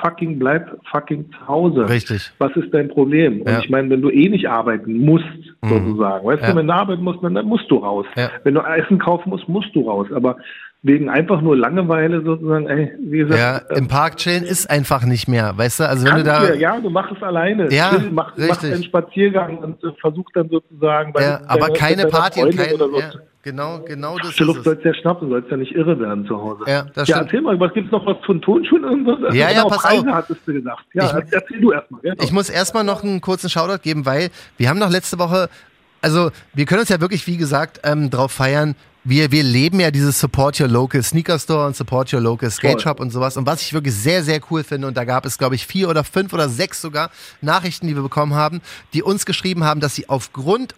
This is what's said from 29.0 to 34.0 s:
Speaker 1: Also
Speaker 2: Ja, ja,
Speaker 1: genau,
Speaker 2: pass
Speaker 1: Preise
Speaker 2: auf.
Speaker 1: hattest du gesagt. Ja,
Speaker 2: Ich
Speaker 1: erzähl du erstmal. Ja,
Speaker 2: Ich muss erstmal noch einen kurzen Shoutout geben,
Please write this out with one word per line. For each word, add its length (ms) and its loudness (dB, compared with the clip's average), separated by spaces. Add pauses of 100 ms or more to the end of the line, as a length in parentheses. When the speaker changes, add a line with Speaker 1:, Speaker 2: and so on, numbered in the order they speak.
Speaker 1:
Also 140 2
Speaker 2:
Ja, 140 4
ja, 140 2
Speaker 1:
genau, 40 2
Speaker 2:
pass 140 0
Speaker 1:
Preise 260 2
Speaker 2:
auf. 60 2
Speaker 1:
hattest 340 -4
du 60 -2
gesagt. 300 -8 (100)
Ja, 240 0
Speaker 2:
Ich 160 -6
Speaker 1:
erzähl 260 -2
du 120 6
erstmal. 320 -4
Ja, 180 -2
Speaker 2:
Ich 100 -2
muss 160 0
erstmal 360 -2
noch 200 -2
einen 160 -2
kurzen 300 -2
Shoutout 320 -2
geben, 240 -2